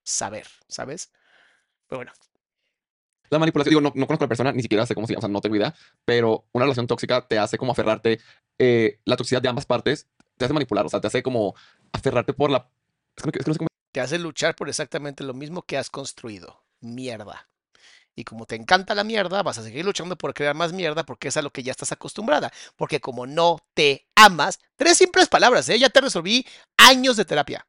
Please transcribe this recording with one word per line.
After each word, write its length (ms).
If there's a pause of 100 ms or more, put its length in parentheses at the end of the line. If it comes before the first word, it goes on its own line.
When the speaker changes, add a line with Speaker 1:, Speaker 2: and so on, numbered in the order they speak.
Speaker 1:
saber, 440 (220)
¿sabes? 420 (800)
Pero 100
bueno. 140 (1160)
Speaker 2:
La 80
manipulación, 340
digo, 100
no, 120
no 120
conozco 180
a 20
la 20
persona, 240
ni 100
siquiera 240
sé 80
cómo 120
se 60
llama, 60
o 40
sea, 60
no 140
tengo 140
idea, 180 (320)
pero 460
una 120
relación 220
tóxica 400
te 120
hace 200
como 140
aferrarte, 480 (380)
eh, 460
la 120
toxicidad 260
de 80
ambas 160
partes 420 (300)
te 80
hace 80
manipular, 320
o 20
sea, 120
te 80
hace 140
como 320 (380)
aferrarte 400
por 180
la... 200 (460)
Es 60
que 40
no, 120
es 60
que 60
no 40
sé 40
cómo 100 (240)
Speaker 1:
Te 80
hace 180
luchar 380
por 140
exactamente 540
lo 100
mismo 280
que 140
has 140
construido. 720 (160)
Mierda. 680 (640)
Y 100
como 220
te 100
encanta 380
la 100
mierda, 380
vas 160
a 40
seguir 220
luchando 320
por 160
crear 220
más 180
mierda 320
porque 240
es 80
a 60
lo 80
que 120
ya 100
estás 200
acostumbrada. 580 (260)
Porque 240
como 260
no 320 (160)
te 420
amas, 420 (180)
tres 220
simples 300
palabras, 400
¿eh? 100
Ya 120
te 100
resolví 460 (300)
años 400
de 80
terapia. 440